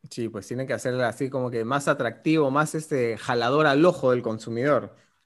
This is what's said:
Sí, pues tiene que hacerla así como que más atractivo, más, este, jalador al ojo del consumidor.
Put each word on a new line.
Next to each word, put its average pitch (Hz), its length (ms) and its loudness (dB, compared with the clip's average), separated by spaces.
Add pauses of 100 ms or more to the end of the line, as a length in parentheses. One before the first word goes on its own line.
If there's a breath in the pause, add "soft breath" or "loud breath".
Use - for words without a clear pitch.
(100)
Sí, 117 180 -6
pues 101 180 -10
tiene 131 200 -6
que 131 60 -6
hacerla 123 360 -2
así 131 200 -4
como 127 220 -4
que 117 140 -4
más 139 240 -2
atractivo, 143 600 0
más, 151 240 0
este, 127 420 -2
jalador 127 500 2
al 143 180 6
ojo 139 280 4
del 123 100 2
consumidor. 117 720 -2 (320 soft breath)